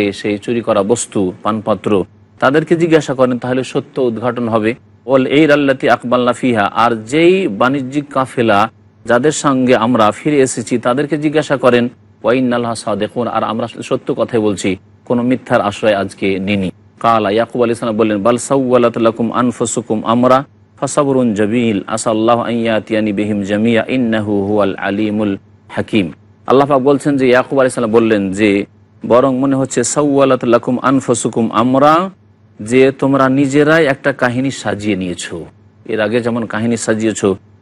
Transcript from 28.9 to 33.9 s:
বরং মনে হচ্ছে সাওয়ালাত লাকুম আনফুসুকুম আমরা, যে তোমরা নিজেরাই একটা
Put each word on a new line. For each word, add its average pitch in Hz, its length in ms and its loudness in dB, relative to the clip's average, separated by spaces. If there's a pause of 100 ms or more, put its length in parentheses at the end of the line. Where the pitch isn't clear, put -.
বরং 123 360 2
মনে 135 160 0
হচ্ছে 131 240 -2 (160)
সাওয়ালাত 139 500 2
লাকুম 120 300 2 (140)
আনফুসুকুম 123 560 0 (160)
আমরা, 135 320 4 (680)
যে 117 220 2 (180)
তোমরা 135 300 2
নিজেরাই 143 580 2
একটা 139 260 -2